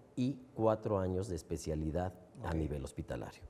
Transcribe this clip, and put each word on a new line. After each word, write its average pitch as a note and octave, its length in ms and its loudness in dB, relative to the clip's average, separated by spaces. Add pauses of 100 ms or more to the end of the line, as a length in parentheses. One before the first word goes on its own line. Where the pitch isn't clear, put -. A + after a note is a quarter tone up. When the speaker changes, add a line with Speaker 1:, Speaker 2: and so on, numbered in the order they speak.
(140)
Speaker 1:
y B2+ 220 2 (180)
cuatro A2 460 4
años F#2 280 0
de F2+ 60 -2
especialidad D#2 800 0 (300)
a E2 60 -2
Speaker 2:
Ok. E2 40 2
Speaker 1:
nivel D2 300 0
hospitalario. - 640 -6